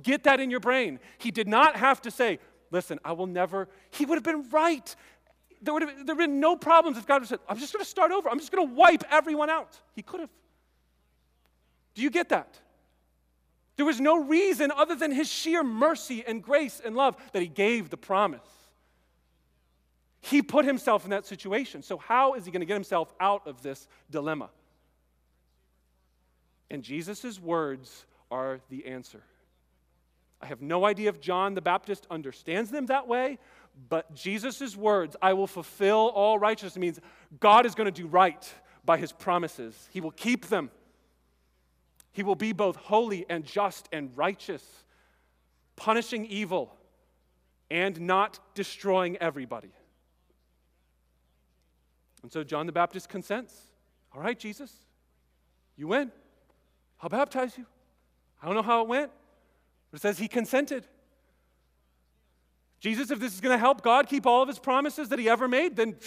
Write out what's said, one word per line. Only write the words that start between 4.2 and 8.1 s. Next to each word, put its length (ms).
been 280
right. 440
There 140
would 80
have, 240
there 80
would 80
have 80
been 80
no 160
problems 440
if 60
God 100
would 80
have 60
said, 200
"I'm 100
just 140
gonna 120
start 280